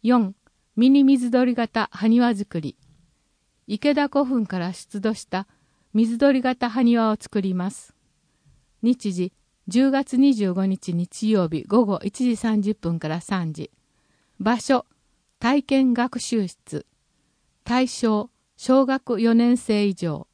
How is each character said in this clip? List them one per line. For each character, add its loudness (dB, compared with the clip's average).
四、 2
ミ 4
ニ 6
水 4
鳥 2
型 -4
埴 2
輪 2
作 -6
り。 -10
池 -2
田 0
古 0
墳 -2
か -6
ら -4
出 -12
土 -2
し -14
た -6
水 0
鳥 4
型 -2
埴 2
輪 2
を -2
作 -4
り -2
ま -4
す。 -20
日 0
時、 -4
十 2
月 -2
二 6
十 -2
五 -2
日 -4
日 -4
曜 2
日 -4
午 4
後 -2
一 -6
時 0
三 -2
十 -2
分 -4
か -8
ら -4
三 -6
時。 -12
場 0
所、 -2
体 0
験 0
学 -4
習 -4
室。 -14
対 0
象、 -2
小 2
学 -4
四 4
年 4
生 0
以 0
上。 -6